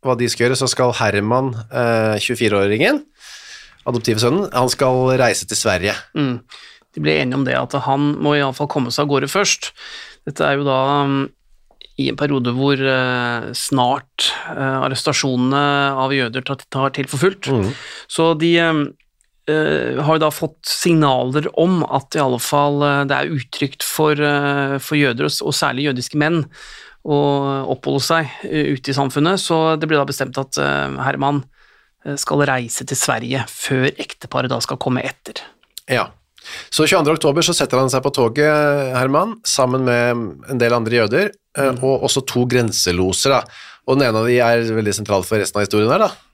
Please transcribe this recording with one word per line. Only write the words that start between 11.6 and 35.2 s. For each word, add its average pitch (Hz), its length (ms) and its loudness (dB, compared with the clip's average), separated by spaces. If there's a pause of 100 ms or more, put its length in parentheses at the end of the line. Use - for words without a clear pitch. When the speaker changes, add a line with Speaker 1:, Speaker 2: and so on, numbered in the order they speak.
Speaker 2:
i 135 100 0
en 131 80 -4
periode 139 360 0
hvor, 135 260 0
eh, 127 760 -2
snart, - 760 -2 (200)
eh, 135 320 -4
arrestasjonene 135 840 0 (300)
av 135 200 0
jøder 127 300 -2
tar, 139 260 -8
tar 135 200 0
til 135 160 -4
for 139 120 -6
fullt. 185 340 0
Speaker 1:
Mhm. 110 220 0 (340)
Speaker 2:
Så 165 300 2
de, 170 200 4
eh, 160 260 2 (640)
eh, 147 560 0
har 156 140 4
jo 156 80 2
da 151 60 4
fått - 340 -8
signaler 147 840 2 (120)
om 175 260 4
at - 320 -4
i 156 40 0
alle 127 200 2
fall, 143 420 2
eh, 143 220 2
det 139 140 0
er 151 180 -2
utrygt - 460 -6
for, 151 300 2
eh, 143 680 0
for 151 180 -4
jøder, 139 280 2
og 147 60 0
s-, - 120 -6
og 147 100 -2
særlig 139 400 0
jødiske 123 240 -6
menn, 156 300 0 (580)
å 139 640 0
oppholde 139 320 -2
seg, 160 300 0 (140)
eh, 147 300 0
ute 127 140 -8
i 139 80 -2
samfunnet. 143 420 0
Så 160 400 0
det 160 100 -2
ble 156 100 2
da 139 80 2
bestemt 135 320 -6
at, 135 180 -6
eh, 143 480 0
Herman, 139 400 0 (600)
eh, 143 100 -6
skal 147 220 -2
reise 127 480 -2
til 131 100 -4
Sverige 123 500 -2
før 131 500 -2
ekteparet - 520 -6
da 123 120 -2
skal 135 180 -6
komme 127 260 -2
etter. - 360 -12 (480)